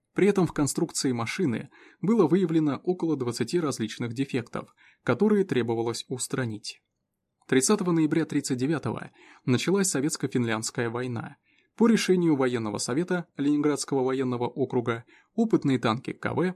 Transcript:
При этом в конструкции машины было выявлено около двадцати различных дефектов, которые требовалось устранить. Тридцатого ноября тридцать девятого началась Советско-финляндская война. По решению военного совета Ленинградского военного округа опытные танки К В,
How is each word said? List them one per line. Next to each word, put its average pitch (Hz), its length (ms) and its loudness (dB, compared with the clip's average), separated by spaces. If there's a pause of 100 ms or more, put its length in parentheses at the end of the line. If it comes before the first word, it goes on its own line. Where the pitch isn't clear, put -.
(140)
При 185 120 4
этом 190 200 4
в - 60 -8
конструкции 151 580 0
машины 117 580 -2 (320)
было 196 260 4
выявлено 160 500 2
около 170 380 -2
двадцати 123 440 -2
различных 120 540 -4
дефектов, - 600 -6 (300)
которые 202 420 4
требовалось 117 600 -2
устранить. 123 760 -6 (680)
Тридцатого 180 440 2
ноября 160 340 2
тридцать 143 320 -2
девятого 131 540 -4 (340)
началась 180 500 2
Советско-финляндская 120 920 -2
война. 120 480 -6 (380)
По 226 120 4
решению 185 480 4
военного 117 420 0
совета 170 500 -2 (100)
Ленинградского 147 640 0
военного 127 440 -2
округа 120 580 -2 (280)
опытные 147 460 2
танки 120 320 -2
К - 220 -6
В, 175 220 -2